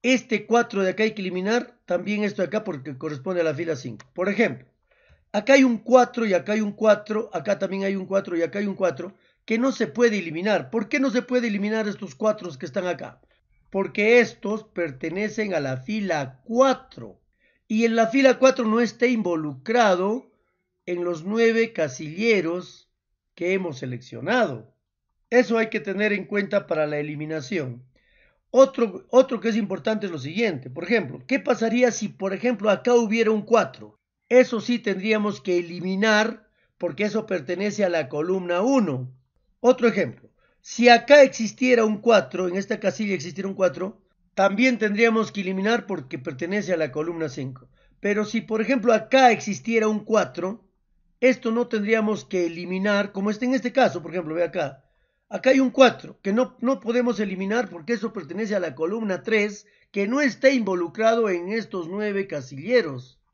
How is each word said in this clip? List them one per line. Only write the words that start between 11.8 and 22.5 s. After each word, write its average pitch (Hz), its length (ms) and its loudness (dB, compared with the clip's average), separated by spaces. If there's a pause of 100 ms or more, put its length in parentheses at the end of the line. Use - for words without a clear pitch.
estos 180 260 -10
cuatro 214 440 -4
que 175 80 -12
están 180 200 -6
acá? - 360 -8 (480)
Porque 208 500 2
estos 220 440 -4
pertenecen 185 880 -6
a 156 60 0
la 131 180 -4
fila 165 680 -6
cuatro. 226 720 -2 (480)
Y 226 200 0
en 226 100 2
la 226 120 4
fila 262 300 4
cuatro 262 280 4
no 220 120 2
está 240 280 0
involucrado 196 1200 0 (540)
en 175 180 -6
los 175 220 -6
nueve 226 480 2
casilleros 170 1160 -2 (440)